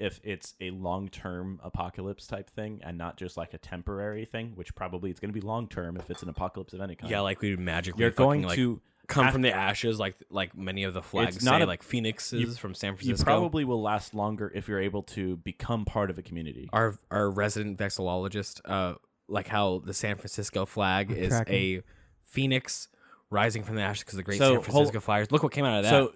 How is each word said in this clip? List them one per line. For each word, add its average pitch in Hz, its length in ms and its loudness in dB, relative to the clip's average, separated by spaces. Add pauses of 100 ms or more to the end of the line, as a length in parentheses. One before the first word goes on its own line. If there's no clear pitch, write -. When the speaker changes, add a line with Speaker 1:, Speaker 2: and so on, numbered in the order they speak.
Speaker 1:
if 101 220 -4
it's 101 380 -8
a 95 120 -6
long-term 92 880 -6
apocalypse 92 640 -8
type 98 240 -10
thing 107 340 -10
and 85 140 -8
not 85 180 -8
just, 90 220 -10
like, 82 160 -10
a 80 40 -14
temporary 104 680 -8
thing, 117 280 -8
which 90 200 -12
probably 90 360 -6
it's 87 100 -10
gonna 101 120 -6
be 107 80 -4
long-term 98 560 -6
if 87 140 -10
it's - 120 -8
an 90 60 -8
apocalypse 92 460 -6
of 92 80 -8
any 95 120 -8
kind. - 160 -10
Speaker 2:
Yeah, 104 100 2
like, 98 200 0
we 101 160 0
magically 90 460 0
Speaker 1:
You're 117 80 6
Speaker 2:
fucking, 131 160 6
Speaker 1:
going 143 160 4
Speaker 2:
like, 87 140 2
Speaker 1:
to 120 260 2 (260)
Speaker 2:
come 135 180 4
Speaker 1:
af- 131 60 6
Speaker 2:
from 131 100 2
the 123 100 6
ashes, 104 460 0
like, 98 180 -2 (140)
like 92 260 -2
many 95 280 -4
of 92 100 -2
the 92 80 -4
flags 92 340 0
Speaker 1:
It's 117 80 -2
not 131 140 8
Speaker 2:
say, 175 60 6
Speaker 1:
a, - 20 4
Speaker 2:
like 90 160 -2
phoenixes 117 580 -2
Speaker 1:
you, 120 140 2
Speaker 2:
from 98 200 -8
San 98 180 -4
Speaker 1:
you 95 60 -6
Speaker 2:
Francisco. 120 260 0
Speaker 1:
probably 156 400 4
will 120 180 0
last 107 320 -2
longer 104 400 -2
if 98 140 -6
you're 101 120 0
able 98 240 0
to 92 340 -4
become 101 460 -4
part 101 260 0
of 82 80 -6
a 85 40 -10
community. 82 500 -10
Speaker 2:
Our, 107 240 2 (140)
our 101 200 2
resident 104 480 0
vexillologist, 98 840 -2
uh, 92 300 0 (340)
like 101 200 -4
how 101 360 2
the 95 100 -8
San 104 220 -2
Francisco 101 500 -4
flag 98 440 2
Speaker 3:
I'm 117 60 -2
Speaker 2:
is 92 120 0
Speaker 3:
tracking. 113 260 2
Speaker 2:
a 95 280 2 (400)
phoenix - 680 -2 (420)
rising 107 340 2
from 110 120 -4
the 107 60 0
ashes 101 220 -2
'cause - 100 -12
of 98 40 -4
the 92 60 -6
Great 98 140 -2
Speaker 1:
So, 139 60 6
Speaker 2:
San 131 120 10
Speaker 1:
hol- 117 60 2
Speaker 2:
Francisco 131 380 4
fires. 104 300 2
Look 127 120 4
what 139 100 2
came 143 120 0
out 113 140 4
of 101 60 4
that. 107 60 6
Speaker 1:
So, 131 260 8